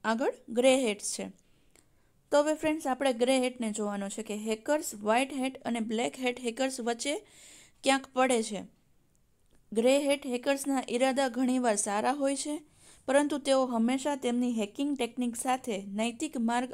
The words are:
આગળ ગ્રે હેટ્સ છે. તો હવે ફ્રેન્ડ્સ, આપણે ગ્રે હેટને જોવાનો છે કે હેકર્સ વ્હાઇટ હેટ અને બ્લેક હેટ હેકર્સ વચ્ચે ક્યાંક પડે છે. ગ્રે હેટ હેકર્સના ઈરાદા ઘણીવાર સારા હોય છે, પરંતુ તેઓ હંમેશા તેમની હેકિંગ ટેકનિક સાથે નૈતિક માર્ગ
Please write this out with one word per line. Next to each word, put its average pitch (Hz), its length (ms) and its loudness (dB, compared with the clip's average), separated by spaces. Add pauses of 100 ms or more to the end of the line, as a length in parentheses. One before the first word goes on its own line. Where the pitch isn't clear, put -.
આગળ 226 300 0 (160)
ગ્રે 254 340 6
હેટ્સ 208 320 -2
છે. 190 160 -8 (1000)
તો 294 120 6
હવે 311 100 0
ફ્રેન્ડ્સ, 311 340 -2
આપણે 262 260 0
ગ્રે 247 260 2
હેટને 254 320 -2
જોવાનો 202 380 -4
છે 214 140 -8
કે 208 120 -8
હેકર્સ 226 600 -2
વ્હાઇટ 226 380 0
હેટ 262 320 -4
અને 233 140 -2
બ્લેક 240 400 -2
હેટ 247 200 -2
હેકર્સ 254 420 -2
વચ્ચે 240 340 -2 (680)
ક્યાંક 269 300 2
પડે 254 300 4
છે. 202 200 -8 (1120)
ગ્રે 254 260 6
હેટ 285 260 0
હેકર્સના 269 640 0
ઈરાદા 262 380 2
ઘણીવાર 247 480 2
સારા 214 360 0
હોય 277 240 0
છે, 294 260 -6 (440)
પરંતુ 285 320 4
તેઓ 269 280 2
હંમેશા 262 500 0
તેમની 247 380 0
હેકિંગ 254 440 -2
ટેકનિક 233 380 -4
સાથે 254 520 -4
નૈતિક 233 500 -4
માર્ગ 240 360 0